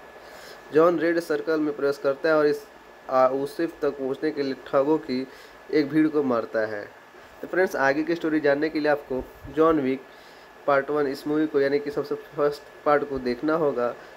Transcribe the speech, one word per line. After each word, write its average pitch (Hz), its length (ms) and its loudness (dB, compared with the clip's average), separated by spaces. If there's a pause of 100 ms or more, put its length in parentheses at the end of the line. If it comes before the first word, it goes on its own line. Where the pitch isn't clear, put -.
(720)
जॉन 165 260 4
रेड 170 220 0
सर्कल 160 400 -2
में 147 160 -2
प्रवेश 143 220 -2
करता 139 300 0
है 160 60 4
और 151 120 4
इस, 147 160 0 (480)
आ, 131 180 6
यूसुफ 143 440 -4 (100)
तक 143 80 0
पहुंचने 135 400 -4
के 143 120 -4
लिए 135 120 -4
ठगों 147 440 0
की 131 300 -6 (440)
एक 143 180 2
भीड़ 156 180 4
को 151 140 0
मारता 117 380 0
है। 107 280 -6 (540)
तो - 60 -12
फ्रेंड्स, 185 280 0
आगे 139 260 2
की 165 120 -2
स्टोरी 160 260 0
जानने 143 280 2
के 151 120 -4
लिए 147 80 0
आपको 135 360 -2 (300)
जॉन 156 260 4
विक 131 220 -2 (640)
पार्ट 139 240 2
वन 147 160 0
इस 139 200 -6
मूवी 151 200 0
को, 151 140 0
यानी 139 180 2
कि 143 120 -8
सबसे 147 240 -6
फर्स्ट 147 480 -4 (220)
पार्ट 147 240 2
को 135 100 -6
देखना 127 360 -2
होगा। 127 400 0 (220)